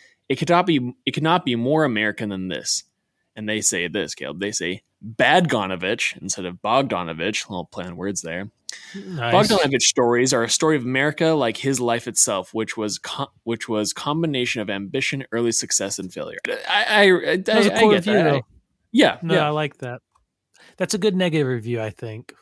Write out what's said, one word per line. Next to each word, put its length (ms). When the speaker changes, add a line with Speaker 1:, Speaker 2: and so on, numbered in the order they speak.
Speaker 1:
It 80
could 140
not 160
be, 260
it 60
could 100
not 240
be 100
more 280
American 440
than 200
this." 360
And 140
they 140
say 260
this, 260
Caleb. 260
They 120
say 300
Badgonovich 1160
instead 240
of 180
Bogdanovich. 840
Little 160
play 220
on 100
words 240
there. 300
Speaker 2:
Nice. 400
Speaker 1:
Bogdanovich 480
stories 520
are 100
a 60
story 260
of 80
America 440
like 300
his 220
life 260
itself, 460
which 240
was 220
co-, 320
which 260
was 240
combination 680
of 100
ambition, 600
early 200
success, 460
and 140
failure. 260
I, 160
I, 160
I, 60
Speaker 2:
That 180
was 120
a 80
Speaker 1:
I 40
Speaker 2:
cool 100
Speaker 1:
get 60
Speaker 2:
review, 80
Speaker 1:
that. 180
Speaker 2:
though. 100
Speaker 1:
Yeah, 300
Speaker 2:
No, 120
Speaker 1:
yeah. 120
Speaker 2:
I 40
like 280
that. 220
That's 180
a 40
good 180
negative 320
review, 320
I 100
think. 520